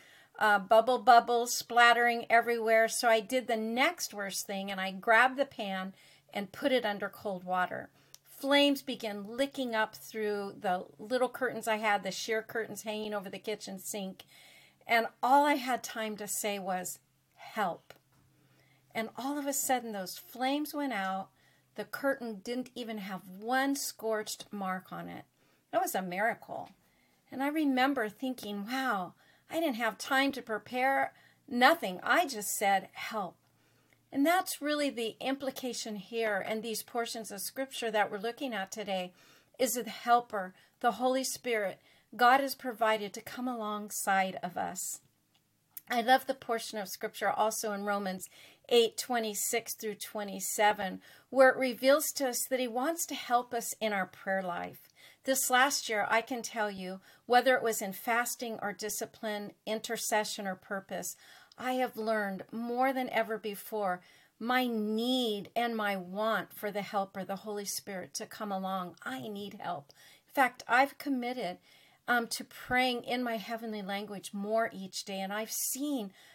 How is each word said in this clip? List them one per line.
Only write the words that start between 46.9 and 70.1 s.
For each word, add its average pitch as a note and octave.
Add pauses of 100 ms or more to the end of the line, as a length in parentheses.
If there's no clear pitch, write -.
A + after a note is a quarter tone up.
also G#3+
in G3+
Romans G3+ (380)
eight A#3
twenty-six A3+
through G#3+
twenty-seven, G3+ (300)
where C4
it -
reveals C4
to C4+
us A#3+
that B3+
he B3+
wants C4+
to C#4+
help B3
us A#3
in A3
our F#3+
prayer F#3+
life. F3+ (340)
This C4+
last C4
year, G#3+
I A3+
can A#3
tell G#3+
you, F#3+ (260)
whether B3+
it -
was A3
in G3
fasting A#3
or G3+
discipline, G#3 (120)
intercession G#3+
or F#3
purpose, F#3+ (400)
I B3+
have B3+
learned G#3+
more A#3+
than B3+
ever A3
before G3+ (380)
my B3
need A3
and A#3
my G3+
want F#3+
for G#3
the G3+
Helper, G3
the G3
Holy G#3
Spirit, F#3+
to G#3+
come G#3+
along. F#3+
I C4
need G3+
help. E3+ (340)